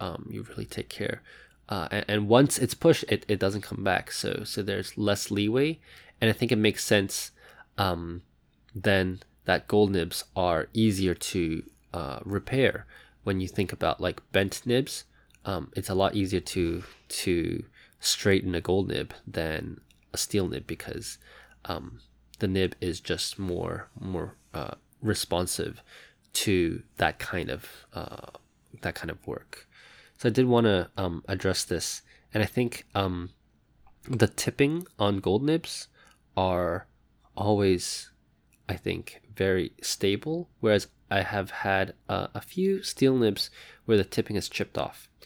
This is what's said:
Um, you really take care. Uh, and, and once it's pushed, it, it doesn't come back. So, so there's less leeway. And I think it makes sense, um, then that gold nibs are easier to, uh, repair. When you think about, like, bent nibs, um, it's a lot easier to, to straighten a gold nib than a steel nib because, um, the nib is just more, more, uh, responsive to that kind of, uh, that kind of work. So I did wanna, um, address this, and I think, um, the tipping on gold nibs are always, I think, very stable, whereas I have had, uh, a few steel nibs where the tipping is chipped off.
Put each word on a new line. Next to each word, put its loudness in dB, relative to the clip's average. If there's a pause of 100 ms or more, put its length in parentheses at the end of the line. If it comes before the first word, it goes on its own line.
Um, -8
you -8
really -10
take -10
care. -6 (480)
Uh, -4
and, -2
and 0
once 6
it's 0
pushed, 4
it, 0
it 2
doesn't 0
come -6
back. 0
So, -4
so -6
there's -4
less 0
leeway. 2 (400)
And 4
I 4
think 0
it 4
makes 4
sense, 2 (460)
um, -2 (520)
then 2 (240)
that 2
gold 6
nibs -2 (100)
are 2
easier 2
to, -2 (300)
uh, -8
repair. 0 (380)
When 0
you -2
think -2
about, 0
like, -2 (100)
bent 0
nibs, 0 (400)
um, -6
it's -6
a 0
lot 4
easier 0
to, -2 (240)
to -2 (360)
straighten 2
a -2
gold 2
nib -4 (140)
than -4 (320)
a -10
steel 0
nib -6
because, -8 (480)
um, -8 (400)
the 0
nib 2
is -4
just -6
more, -4
more, -6 (180)
uh, -8 (280)
responsive -2 (520)
to 2 (160)
that 0
kind -6
of, -8 (260)
uh, -12 (500)
that -4
kind -8
of -12
work. -10 (500)
So 2
I 0
did 4
wanna, 4
um, -2
address 0
this, -4 (320)
and 2
I 2
think, -2 (100)
um, -2 (800)
the 4
tipping 0 (100)
on 2
gold 2
nibs -2 (460)
are 0 (480)
always, 2 (580)
I -4
think, -8 (140)
very 0
stable, -2 (100)
whereas 4 (240)
I 2
have -2
had, 0 (160)
uh, -2
a -8
few -2
steel 2
nibs 2 (360)
where 6
the 6
tipping -2
is -2
chipped -4
off. -6 (160)